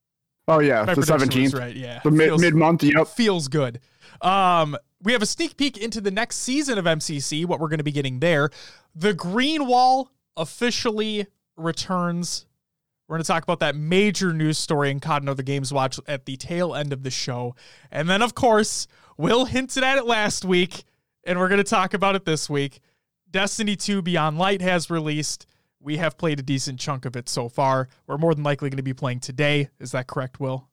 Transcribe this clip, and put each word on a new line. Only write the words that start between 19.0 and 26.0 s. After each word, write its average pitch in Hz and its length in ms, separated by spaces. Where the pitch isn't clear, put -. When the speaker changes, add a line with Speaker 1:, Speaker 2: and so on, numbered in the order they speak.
Speaker 2:
Will 214 280
hinted 262 400
at 269 140
it 240 80
last 214 380
week, 185 400
and 180 140
we're 185 100
gonna 202 160
talk 190 280
about 196 240
it 190 80
this 156 240
week. 139 320
Destiny 202 460
two 202 240
Beyond 160 380
Light 185 240
has 180 280
released. 151 560
We 147 200
have 160 180